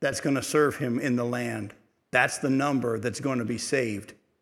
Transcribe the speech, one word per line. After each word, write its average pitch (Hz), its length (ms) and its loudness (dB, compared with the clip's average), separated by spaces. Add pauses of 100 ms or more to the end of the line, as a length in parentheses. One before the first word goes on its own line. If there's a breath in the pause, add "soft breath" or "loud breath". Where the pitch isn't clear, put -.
that's 139 200 0
gonna 135 220 0
serve 147 360 2
him 123 200 0
in 139 160 0
the 120 100 0
land. 120 500 -4 (360)
That's 127 280 2
the 139 120 0
number 135 480 2
that's 107 220 -4
gonna 127 240 -2
be 113 120 -4
saved. 113 580 -2 (280)